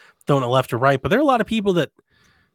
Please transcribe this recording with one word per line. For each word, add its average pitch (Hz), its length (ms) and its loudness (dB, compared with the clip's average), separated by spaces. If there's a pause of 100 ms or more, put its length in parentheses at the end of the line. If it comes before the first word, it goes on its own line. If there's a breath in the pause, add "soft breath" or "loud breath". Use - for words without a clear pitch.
(260 soft breath)
throwing 139 160 0
it 123 60 -4
left 127 240 0
or 123 60 -2
right. 135 220 2
But - 100 -6
there 202 80 2
are 294 40 2
a 320 40 0
lot 254 140 2
of 208 60 -4
people 208 280 -2
that 160 160 -2 (640)